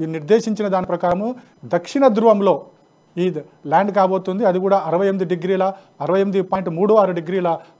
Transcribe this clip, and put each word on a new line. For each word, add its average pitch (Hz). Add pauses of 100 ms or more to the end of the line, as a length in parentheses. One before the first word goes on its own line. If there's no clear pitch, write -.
ఈ 160
నిర్దేశించిన 208
దాని 185
ప్రకారము 180 (300)
దక్షిణ 180
ధ్రువంలో 208 (540)
ఈ 175 (320)
ల్యాండ్ 185
కాబోతుంది. 190
అది 185
కూడా 190
అరవై 175
ఎనిమిది 185
డిగ్రీల, 185 (280)
అరవై 175
ఎనిమిది 196
పాయింట్ 185
మూడు 202
ఆరు 190
డిగ్రీల, 175 (220)